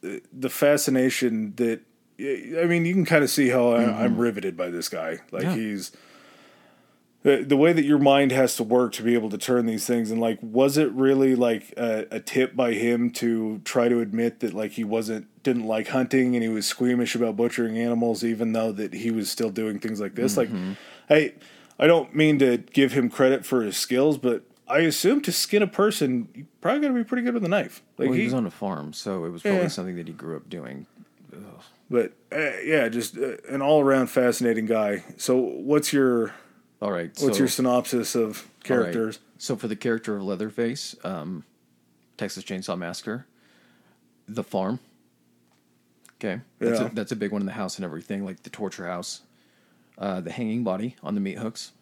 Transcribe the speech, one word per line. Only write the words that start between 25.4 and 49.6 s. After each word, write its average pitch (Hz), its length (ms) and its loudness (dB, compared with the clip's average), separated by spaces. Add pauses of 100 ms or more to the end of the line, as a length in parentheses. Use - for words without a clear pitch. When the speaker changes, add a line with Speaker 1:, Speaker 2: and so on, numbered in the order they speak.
Speaker 1:
a 202 40 2
person, 147 680 0
you 143 140 -16 (140)
probably 247 200 0
gotta 285 140 0
be 240 100 0
pretty 247 200 -4
good 247 100 -2
with 220 100 -2
a - 40 -2
knife. 185 340 -2 (160)
Like, 135 120 0
Speaker 2:
Well, 127 40 2
he - 60 2
Speaker 1:
he 220 60 0
Speaker 2:
was 247 80 -2
on 110 120 0
a - 60 -6
farm, 76 400 -6
so 95 320 -6
it 85 60 -6
was 85 120 -12
probably 98 200 0
Speaker 1:
Yeah. - 60 0
Speaker 2:
something 92 280 -8
that 85 100 -10
he 82 80 -12
grew 78 220 -10
up - 120 -14
doing. 71 380 -14 (460)
Ugh. - 80 -20 (500)
Speaker 1:
But, 120 220 0 (200)
uh, 143 320 -4
yeah, 143 240 2
just, 113 300 -6
uh, 127 180 -4 (120)
an 139 140 -4
all-around 135 460 4
fascinating 117 580 2
guy. 104 360 0 (140)
So 127 200 0
what's 127 560 0
your 123 420 2 (480)
Speaker 2:
All 104 80 -4
right, 87 180 -4 (120)
Speaker 1:
what's 131 160 2
Speaker 2:
so - 20 0
Speaker 1:
your 131 100 4
synopsis 123 680 0
of 117 80 2
Speaker 2:
All 107 60 -4
right. - 340 -16
Speaker 1:
characters? 87 560 0 (180)
Speaker 2:
So - 160 -6
for 113 140 -8
the 104 80 -4
character 113 400 -4
of 98 80 -8
Leatherface, 107 800 -6
um, 85 400 -8 (720)
Texas 95 260 -8
Chainsaw 95 340 -8
Massacre, 90 500 -8 (1000)
the 110 160 -8
farm. 101 380 -4 (1400)
Okay. 104 240 -6 (180)
That's 117 220 0
Speaker 1:
Yeah. 113 60 -2
Speaker 2:
a, 110 80 -10
that's 107 180 -6
a 120 40 -6
big 104 140 -4
one 104 120 -4
in 98 40 -4
the 92 60 -6
house 95 240 -8
and 95 80 -8
everything, 87 400 -8
like 92 180 -12
the - 80 -20
torture 95 360 -10
house, 90 340 -10 (760)